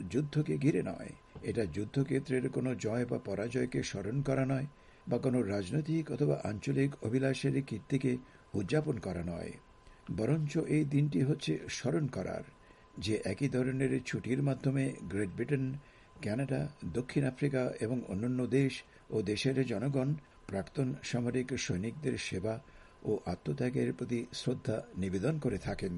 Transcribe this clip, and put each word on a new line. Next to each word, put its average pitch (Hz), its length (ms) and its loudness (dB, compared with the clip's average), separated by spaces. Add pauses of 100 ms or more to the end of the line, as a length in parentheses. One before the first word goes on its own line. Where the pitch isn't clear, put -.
যুদ্ধকে 147 480 0
ঘিরে 123 260 4
নয়, - 280 -6 (320)
এটা 110 220 0
যুদ্ধক্ষেত্রের 127 840 0
কোনো 127 260 0
জয় 113 300 0
বা 123 140 -2
পরাজয়কে 120 640 -2
স্মরণ 101 380 -2
করা 135 240 2
নয়, 135 220 0 (400)
বা 123 120 2
কোনো 123 240 4
রাজনৈতিক 143 680 0
অথবা 143 320 2
আঞ্চলিক 135 480 0 (120)
অভিলাষের 131 580 2
কীর্তিকে 131 500 0 (420)
উদযাপন 151 460 2
করা 87 260 -4
নয়, 85 280 -6 (640)
বরঞ্চ 147 360 2 (140)
এই 151 180 4
দিনটি 143 360 4
হচ্ছে 151 320 2 (160)
স্মরণ 143 380 0
করার - 360 -4 (540)
যে 104 160 0 (120)
একই 98 240 0
ধরনের 131 420 2 (140)
ছুটির 127 380 0
মাধ্যমে 135 400 2 (280)
গ্রেট 98 240 0
ব্রিটেন, 131 300 0 (560)
কানাডা, 131 400 0 (320)
দক্ষিণ - 300 0
আফ্রিকা 143 380 0 (180)
এবং 117 180 0 (100)
অন্যান্য 120 400 0
দেশ 131 260 4 (360)
ও - 120 0
দেশের 107 440 2
জনগণ 127 440 2 (380)
প্রাক্তন 127 400 -2 (160)
সামরিক 120 440 0 (100)
সৈনিকদের 117 600 -2
সেবা 101 380 -2 (480)
ও 123 80 0 (140)
আত্মত্যাগের 127 680 0
প্রতি 120 260 -2 (140)
শ্রদ্ধা - 440 -2 (200)
নিবেদন 95 420 0
করে 117 180 0
থাকেন। 95 400 -2